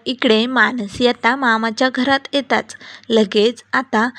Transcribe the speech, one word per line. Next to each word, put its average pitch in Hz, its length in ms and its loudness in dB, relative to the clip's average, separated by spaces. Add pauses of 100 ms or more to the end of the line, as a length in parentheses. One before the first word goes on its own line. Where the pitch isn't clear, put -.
इकडे 233 400 0
मानसी 240 640 0
आता 240 280 0
मामाच्या 226 540 0
घरात 254 300 0 (140)
येताच 254 420 -2 (340)
लगेच 220 540 2 (100)
आता 247 460 -2